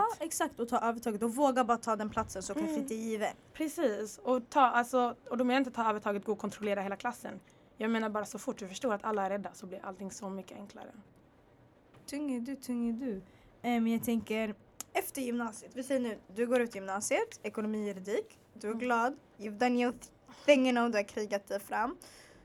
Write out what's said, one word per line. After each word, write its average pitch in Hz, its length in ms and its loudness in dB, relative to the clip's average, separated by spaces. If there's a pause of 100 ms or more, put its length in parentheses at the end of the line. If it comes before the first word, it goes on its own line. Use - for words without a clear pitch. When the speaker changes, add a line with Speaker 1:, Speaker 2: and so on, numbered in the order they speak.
(200)
Speaker 1:
ja, 302 60 -2
exakt, 330 340 -2
och 233 80 -2
ta 247 100 2
övertaget 226 440 0
och 233 120 0
våga 262 300 6
bara 226 140 4
ta 226 180 0
den 214 140 -2
platsen 214 320 -4
så 196 120 -6
kanske 311 160 0
Speaker 2:
Mm. 294 120 0
Speaker 1:
inte 269 120 -4
är - 20 -4
given. 220 380 -2 (180)
Speaker 2:
Precis, 247 640 0
och 247 320 0
ta, 302 100 4
alltså, 240 540 4 (160)
och 240 60 -2
då 254 80 2
menar 247 100 4
jag 269 60 6
inte 254 100 0
ta 226 200 0
övertaget, 208 340 0
gå 220 80 0
och 202 60 -2
kontrollera 202 420 -2
hela 196 160 -4
klassen. 220 440 -6 (360)
Jag 220 140 0
menar 220 180 2
bara 208 160 -2
så 202 140 -10
fort - 200 -6
du 190 100 -8
förstår 208 260 0
att 202 100 -6
alla 214 220 0
är 190 40 0
rädda 196 220 -4
så - 140 -14
blir 180 200 -12
allting 190 240 -8
så 196 200 -10
mycket 190 280 -10
enklare. 202 320 -16 (1160)
Speaker 1:
Tung 285 280 -4
är 240 60 -2
du, 269 160 -6
tung 240 320 -2
är 233 40 0
du. 233 240 -2
Eh, 190 60 -8 (580)
men 226 60 4
jag 226 180 2
tänker, 220 500 0 (380)
efter 330 300 -2
gymnasiet, 240 540 -4
vi 262 60 -6
säger 262 180 2
nu, 220 180 -2 (160)
du 233 120 0
går 240 140 4
ut 233 140 0
gymnasiet, 208 680 -2
ekonomi, 214 440 -2
juridik, 202 520 -4 (160)
du 214 120 -10
är 208 60 -2
Speaker 2:
Mm. 233 120 -4
Speaker 1:
glad, 240 320 2 (220)
you've 208 200 -10
done 247 240 4
your 240 120 2 (520)
thing, 262 200 8
you 254 60 4
know, 240 180 4
du 214 80 2
har 202 60 2
krigat 208 440 -4
dig 202 120 -2
fram. 220 360 -4 (480)